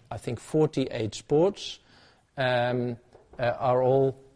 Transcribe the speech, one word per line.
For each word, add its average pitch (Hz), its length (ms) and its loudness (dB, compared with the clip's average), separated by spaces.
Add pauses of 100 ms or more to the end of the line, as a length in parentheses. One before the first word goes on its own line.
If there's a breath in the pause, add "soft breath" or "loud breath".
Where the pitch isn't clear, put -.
(120)
I 117 60 -10
think, 120 240 -8
forty-eight 131 720 -2
sports, - 640 0 (580 soft breath)
um, 123 600 0 (420)
uh, 120 200 0
are 123 220 2
all 135 360 2 (180)